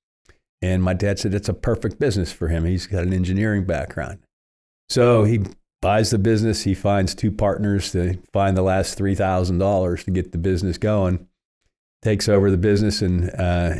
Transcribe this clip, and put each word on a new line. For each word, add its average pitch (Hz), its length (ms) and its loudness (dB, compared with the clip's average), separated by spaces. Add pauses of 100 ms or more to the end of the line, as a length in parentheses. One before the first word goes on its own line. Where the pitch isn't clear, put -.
(600)
And 92 220 0
my 90 100 2
dad 98 260 -2
said, 98 140 -2
"It's 101 160 -4
a 95 40 0
perfect 107 460 -4
business 104 320 0
for - 180 -6
him. 82 160 0
He's 90 220 -2
got 92 160 -2
an 92 100 0
engineering 95 520 0
background." 73 540 -6 (680)
So 120 340 4
he 110 180 2 (400)
buys 107 300 2
the 117 80 2
business. 110 440 2
He 98 100 0
finds 98 420 0
two 107 160 -2
partners 101 600 0
to 90 260 -2 (120)
find 98 240 2
the 92 60 2
last 95 340 0
three 98 200 0
thousand 92 440 0
dollars 92 460 0
to 101 60 -4
get 90 200 -2
the 87 60 -6
business 90 400 -2
going, 98 500 0 (720)
takes 107 260 0
over 101 240 4
the 95 60 2
business, 104 440 2
and, 90 360 0
uh, 87 420 0